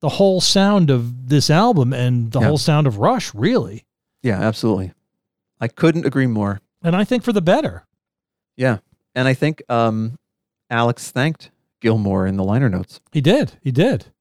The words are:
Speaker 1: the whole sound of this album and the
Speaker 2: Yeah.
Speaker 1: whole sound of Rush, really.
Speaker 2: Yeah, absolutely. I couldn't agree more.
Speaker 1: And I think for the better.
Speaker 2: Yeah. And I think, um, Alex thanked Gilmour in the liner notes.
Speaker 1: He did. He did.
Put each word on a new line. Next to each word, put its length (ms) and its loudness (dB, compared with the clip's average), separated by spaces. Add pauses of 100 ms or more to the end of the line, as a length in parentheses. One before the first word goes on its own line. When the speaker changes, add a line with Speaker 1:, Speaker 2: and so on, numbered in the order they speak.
Speaker 1:
the 100 -2
whole 300 2
sound 500 2
of 380 -2
this 220 2
album 420 2
and 400 0
the 80 0
Speaker 2:
Yeah. 80 4
Speaker 1:
whole 100 2
sound 280 2
of 120 -2
Rush, 360 -2
really. 500 -2 (380)
Speaker 2:
Yeah, 180 -2
absolutely. 520 -2 (680)
I 80 -4
couldn't 380 0
agree 200 0
more. 340 -2 (220)
Speaker 1:
And 140 0
I 80 0
think 180 -2
for 100 -2
the 100 0
better. 420 0 (720)
Speaker 2:
Yeah. 220 0 (360)
And 140 0
I 60 2
think, 340 -4
um, 500 -2 (520)
Alex 400 -2
thanked 400 -4 (300)
Gilmour 460 0
in 100 -2
the 80 -2
liner 240 0
notes. 320 -6 (120)
Speaker 1:
He 80 -2
did. 400 2
He 120 -6
did. 340 0 (140)